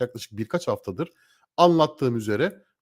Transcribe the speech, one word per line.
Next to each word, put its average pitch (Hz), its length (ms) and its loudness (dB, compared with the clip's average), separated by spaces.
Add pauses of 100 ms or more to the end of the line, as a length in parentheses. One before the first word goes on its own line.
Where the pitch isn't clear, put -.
yaklaşık 113 360 -8
birkaç 113 320 -6
haftadır 104 400 -6 (480)
anlattığım 151 600 4
üzere 110 480 -2 (180)